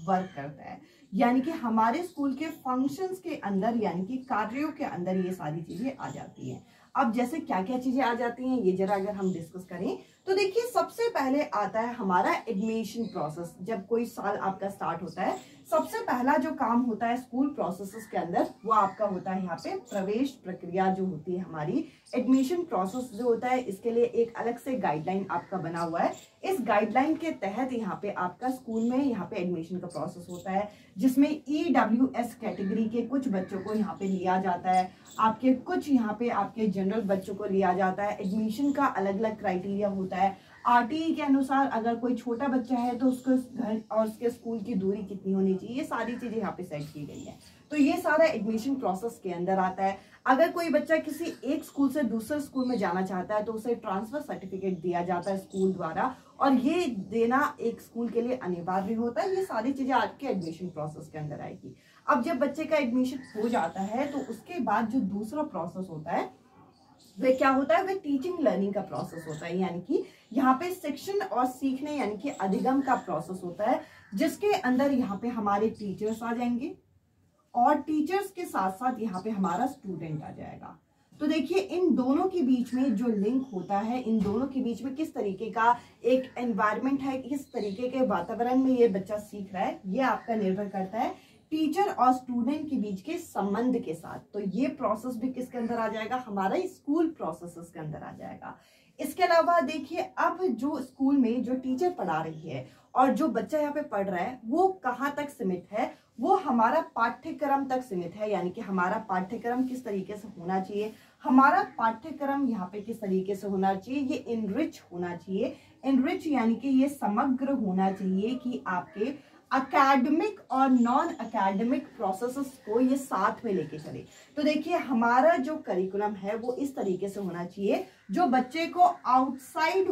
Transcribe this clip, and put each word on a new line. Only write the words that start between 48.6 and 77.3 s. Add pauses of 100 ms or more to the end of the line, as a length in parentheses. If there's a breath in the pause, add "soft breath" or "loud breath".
process
के
अंदर
आता
है। (300 loud breath)
अगर
कोई
बच्चा
किसी (120)
एक
स्कूल
से
दूसरे
स्कूल
में
जाना
चाहता
है
तो
उसे
transfer
certificate
दिया
जाता
है
स्कूल
द्वारा, (260 loud breath)
और
ये (260)
देना
एक
स्कूल
के
लिए
अनिवार्य
होता
है।
ये
सारी
चीजें
आपके
एडमिशन
process
के
अंदर
आएगी। (320 soft breath)
अब
जब
बच्चे
का
admission (180)
हो
जाता
है
तो
उसके
बाद
जो
दूसरा
process
होता
है (880)
वह
क्या
होता
है,
वह
teaching
learning
का
प्रोसेस
होता
है।
यानी
कि (300 loud breath)
यहाँ
पे
शिक्षण
और
सीखने
यानी
कि
अधिगम
का
process
होता
है, (320 loud breath)
जिसके
अंदर
यहाँ
पे
हमारे
teachers
आ
जाएंगे (800)